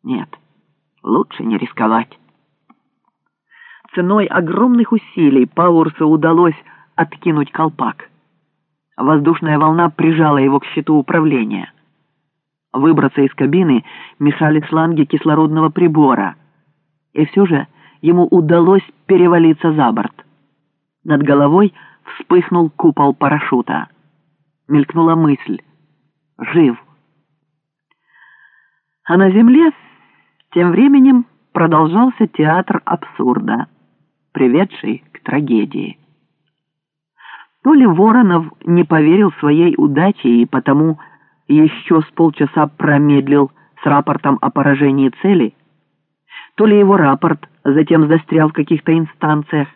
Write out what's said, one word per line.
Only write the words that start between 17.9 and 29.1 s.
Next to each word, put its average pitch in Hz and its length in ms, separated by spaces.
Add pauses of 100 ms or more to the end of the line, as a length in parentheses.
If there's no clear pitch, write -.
ему 175 260
удалось 170 560 (240)
перевалиться 170 680
за 135 180
борт. 110 340 (800)
Над 147 200
головой 143 500 (300)
вспыхнул 175 680
купол 143 460
парашюта. 139 720 (800)
Мелькнула 165 480
мысль: 156 460 (760)
«Жив». 131 400 (2250)
А 175 120